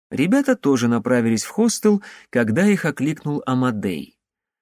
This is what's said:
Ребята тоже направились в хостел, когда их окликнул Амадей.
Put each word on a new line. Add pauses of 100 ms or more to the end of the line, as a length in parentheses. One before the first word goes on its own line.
(120)
Ребята
тоже
направились
в
хостел, (260)
когда
их
окликнул
Амадей. (420)